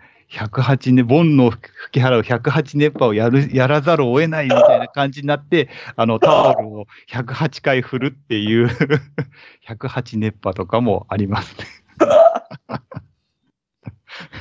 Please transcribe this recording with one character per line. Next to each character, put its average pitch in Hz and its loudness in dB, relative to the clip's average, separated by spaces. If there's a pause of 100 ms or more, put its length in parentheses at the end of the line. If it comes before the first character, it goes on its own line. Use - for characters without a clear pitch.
(280)
百 - -6
八 131 0
年、 127 4
煩 151 4
悩 123 6
を 117 0
吹 - -12 (300)
き - -
払 127 2
う 131 0
百 120 -2
八 143 -2
熱 147 0
波 127 2
を 110 0
や 110 2
る、 135 0
や 131 2
ら 147 2
ざ 165 2
る 147 2
を 120 0
得 165 0
な 156 -4
い 143 -4
み 127 0
た 143 6
い 120 2
な 123 -8
感 139 -4
じ 139 -14
に 143 -8
な 147 0
っ 143 -12
て、 156 0 (260)
あ 113 0
の、 113 0
タ - 4
オ - -4
ル 107 -6 (120)
を 104 -16 (200)
百 127 -8
八 - -6
回 131 0
振 127 -6
る 131 -2
っ 143 -6
て - -6
い 110 2
う、 120 2 (460)
<laughs> - -14
百 - -12
八 123 -8
熱 107 -4
波 95 -4
と 95 -8
か 110 -2
も 101 -2
あ 95 -6
り 101 -2
ま 104 -4
す - -16
ね。 - -16 (2750)